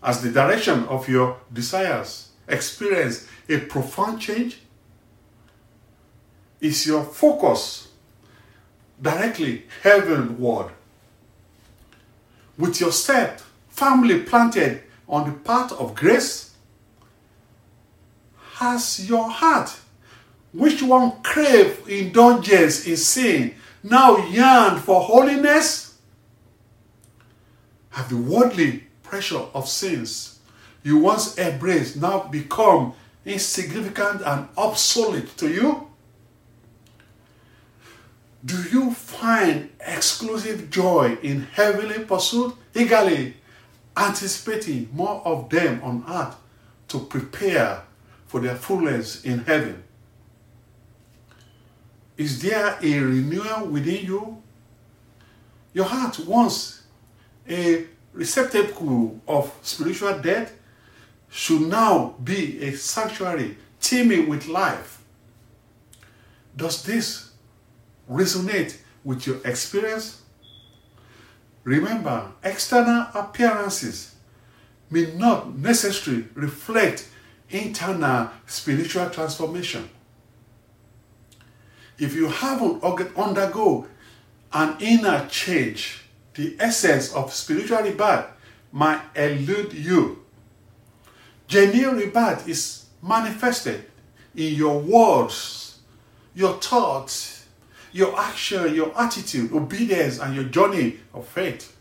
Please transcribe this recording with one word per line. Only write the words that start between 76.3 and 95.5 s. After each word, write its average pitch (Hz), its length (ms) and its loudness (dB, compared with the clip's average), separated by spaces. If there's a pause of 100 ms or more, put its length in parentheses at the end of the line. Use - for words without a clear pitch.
reflect 175 720 -2 (400)
internal 165 800 -4 (160)
spiritual 165 640 -4
transformation. 160 800 -8 (2000)
If 143 180 -4
you 160 120 0
haven't 185 540 -2
undergo 190 1040 0 (640)
an 151 280 0
inner 208 480 4
change, - 720 -4 (320)
the 151 240 -8
essence 190 540 0
of 135 200 -6
spiritual 220 500 -2
rebirth 202 440 0 (460)
might 151 300 0 (120)
elude 147 600 -2
you. 156 500 0 (1200)
Genuine 233 520 4
rebirth 202 500 0
is - 380 -8 (160)
manifested 220 840 -2 (500)
in 156 200 -4
your 147 260 2
words, - 1000 2 (540)